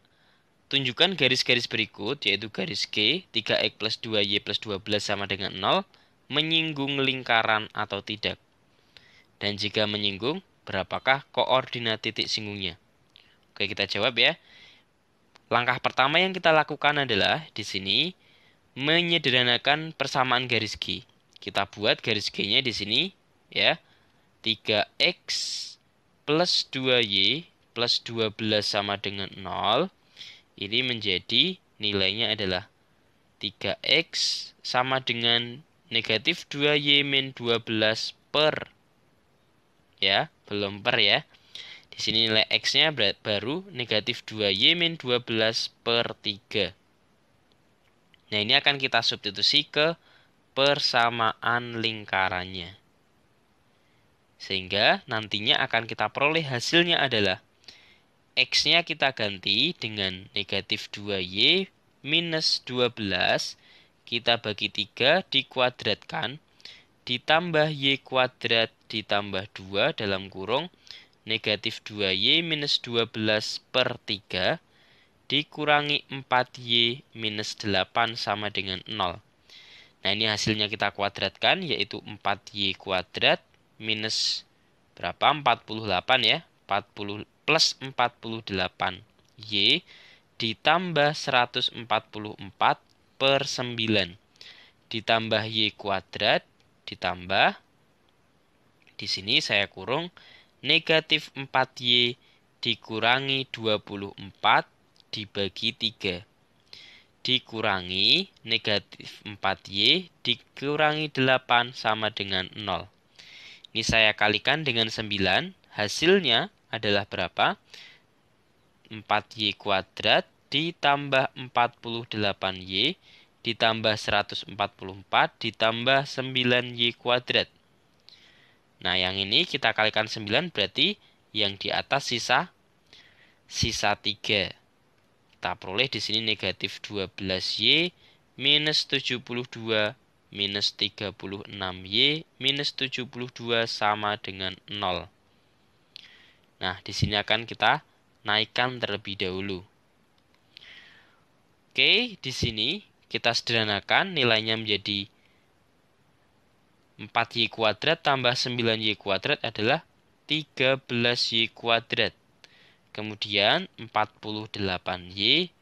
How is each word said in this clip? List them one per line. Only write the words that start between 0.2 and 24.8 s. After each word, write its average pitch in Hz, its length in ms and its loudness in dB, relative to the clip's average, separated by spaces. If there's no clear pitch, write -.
tunjukkan 139 440 2
garis-garis 127 560 2
berikut, 113 560 -4
yaitu 104 240 0
garis - 400 -6
G, 117 400 0
tiga - 320 -2
X 110 160 -4
plus 107 240 -4
dua 107 240 0
Y 101 160 -2
plus 104 160 -6
dua 98 240 -6
belas 104 240 -2
sama 98 240 -4
dengan 98 240 -6
nol, 120 320 0
menyinggung 151 720 -2
lingkaran 117 680 2
atau 101 320 -6
tidak. 95 400 -6
Dan 101 200 -4
jika 107 280 0
menyinggung, 104 560 -4
berapakah 117 640 -2
koordinat 120 720 0
titik 110 240 -4
singgungnya? 101 560 -6
Oke, 101 160 -4
kita 101 160 -2
jawab 113 320 0
ya. 135 240 4
Langkah 120 260 2
pertama 135 380 2
yang 185 160 2
kita 180 180 2
lakukan 147 560 2
adalah 107 460 2
di 107 100 -8
sini 101 480 -2
menyederhanakan 147 1200 2
persamaan 127 540 0
garis 107 260 -2
G. 90 300 -8
Kita 98 320 -4
buat 113 340 -2
garis 107 240 -2
G-nya 107 320 0
di 123 160 -2
sini 104 260 -2
ya. 127 320 0
Tiga 107 560 0